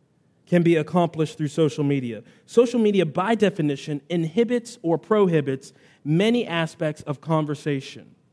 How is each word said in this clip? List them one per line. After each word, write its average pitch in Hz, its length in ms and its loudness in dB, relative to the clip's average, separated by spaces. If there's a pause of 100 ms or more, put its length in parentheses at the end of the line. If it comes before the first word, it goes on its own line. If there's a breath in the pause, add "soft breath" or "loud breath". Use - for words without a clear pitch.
(460)
can 175 160 4
be 165 140 4
accomplished 160 600 -2
through 156 120 -4
social 151 360 0
media, 127 380 -4 (240 soft breath)
social 240 340 4
media, 202 240 2
by 180 300 -2
definition, 160 720 -2
inhibits 175 720 -2
or 165 160 0
prohibits 160 800 0 (280 soft breath)
many 208 440 2
aspects 160 560 -4
of 147 180 -8
conversation. 147 920 -4 (180)